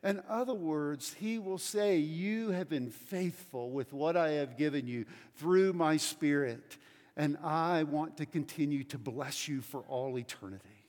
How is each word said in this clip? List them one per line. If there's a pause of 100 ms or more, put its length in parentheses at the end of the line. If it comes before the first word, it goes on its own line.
In
other
words,
he
will
say,
"You
have
been
faithful
with
what
I
have
given
you (300)
through
my
Spirit, (400)
and
I
want
to
continue
to
bless
you
for
all
eternity."